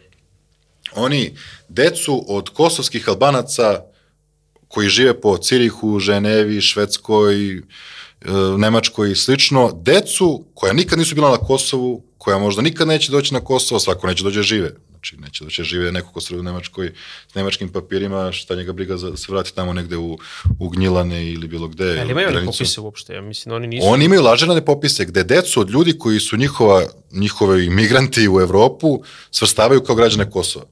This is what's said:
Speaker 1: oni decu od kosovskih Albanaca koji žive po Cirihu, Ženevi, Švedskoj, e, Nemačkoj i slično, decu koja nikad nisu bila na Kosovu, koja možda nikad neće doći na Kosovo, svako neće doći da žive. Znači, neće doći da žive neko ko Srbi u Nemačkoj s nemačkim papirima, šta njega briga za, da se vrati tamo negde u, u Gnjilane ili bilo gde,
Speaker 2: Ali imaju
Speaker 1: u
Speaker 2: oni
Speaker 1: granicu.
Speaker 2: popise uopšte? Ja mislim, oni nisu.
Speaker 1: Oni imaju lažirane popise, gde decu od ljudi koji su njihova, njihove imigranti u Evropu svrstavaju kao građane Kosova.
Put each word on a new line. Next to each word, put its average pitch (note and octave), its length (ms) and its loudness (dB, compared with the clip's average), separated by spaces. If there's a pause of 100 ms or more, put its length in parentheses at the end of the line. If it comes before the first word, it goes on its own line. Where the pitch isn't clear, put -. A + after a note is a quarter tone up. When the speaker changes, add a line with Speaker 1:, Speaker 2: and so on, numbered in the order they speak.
(920)
Speaker 1:
oni B2 440 -2 (320)
decu D3 580 0
od G2+ 220 -4
kosovskih D3 600 0
Albanaca A#2 720 2 (840)
koji G2+ 220 -2
žive A#2+ 320 4
po G2 160 2
Cirihu, A2 600 0
Ženevi, G#2 640 2
Švedskoj, G2+ 920 0
e, F2+ 100 -10 (960)
Nemačkoj G#2+ 540 2
i F#2+ 40 -4
slično, C3+ 600 2
decu D#3 800 0
koja G2 200 0
nikad E3 260 0
nisu D#3+ 160 -2
bila D3 160 4
na A#2 60 4
Kosovu, B2+ 680 -2 (140)
koja G2 200 -2
možda G2+ 240 0
nikad E3 260 0
neće D#3 240 0
doći C#3 220 0
na B2+ 60 -2
Kosovo, B2+ 400 -2
svako F#2 280 -2
neće F2+ 160 -2
doći G2 140 -2
da G#2 60 0
žive. G2 280 -2 (180)
Znači, - 280 -16
neće D2 260 -18
doći D#2+ 180 -10
da E2 40 -8
žive F2 260 -4
neko F2 200 -8
ko E2+ 100 -14
Srbi F2+ 180 -10
u F2+ 40 -8
Nemačkoj F2+ 500 -10 (340)
s - 80 -20
nemačkim G2 340 -4
papirima, F#2+ 600 -6
šta - 240 -8
njega F2+ 180 -8
briga F#2 240 -8
za, F2+ 120 -10
da D#2+ 80 -10
se - 120 -14
vrati F#2+ 260 -6
tamo F2+ 180 -6
negde F2 240 -6
u, E2+ 200 -8 (420)
u F2+ 100 -6
Gnjilane F2 560 0
ili E2 220 -8
bilo E2 200 -10
gde, E2+ 320 -4
Speaker 2:
Ali - 120 -4
imaju F3+ 160 -2
Speaker 1:
u - 20 -2
Speaker 2:
oni C#3 40 -2
Speaker 1:
granicu. G2+ 200 -2
Speaker 2:
popise - 280 -4
uopšte? G#2+ 320 -16
Ja G2 80 -12
mislim, G#2+ 340 -12
oni A#2 120 -8
nisu. A#2 200 0
Speaker 1:
Oni C3+ 180 6
imaju F#3 180 6
lažirane D#3+ 420 4
popise, C#3 400 0
gde F2+ 180 0
decu C3+ 380 2
od F#2 80 -2
ljudi D#3 280 2
koji G#2+ 220 0
su - 180 -4
njihova, A2+ 440 4 (300)
njihove F#2+ 540 0
imigranti A2 640 2
u F#2 120 4
Evropu B2 600 2 (300)
svrstavaju A#2 500 4
kao A#2 140 -2
građane G#2+ 360 2
Kosova. - 400 -6